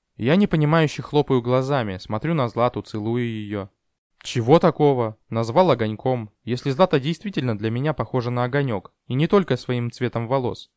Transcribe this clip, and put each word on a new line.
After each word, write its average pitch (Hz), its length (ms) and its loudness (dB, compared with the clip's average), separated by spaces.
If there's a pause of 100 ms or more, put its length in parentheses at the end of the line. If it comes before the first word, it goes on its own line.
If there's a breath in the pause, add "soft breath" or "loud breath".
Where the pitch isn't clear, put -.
(180)
Я 131 200 2
непонимающе 160 680 2
хлопаю 139 400 2
глазами, 127 560 0
смотрю 127 340 -4
на 131 160 0
Злату, 117 320 0
целую 113 460 -4
её. 104 420 -6 (540)
«Чего 127 340 4
такого?» — 139 640 2 (100)
назвал 117 400 2
Огоньком. 117 640 -2 (120)
«Если 123 280 -4
Злата 156 280 2
действительно 143 560 -4
для 107 140 -4
меня 135 240 -2
похожа 120 380 -4
на 123 140 -2
огонёк, 123 460 -4 (140)
и 123 80 -8
не 147 140 2
только 202 280 2
своим 120 360 -4
цветом 117 360 -4
волос, 123 500 -4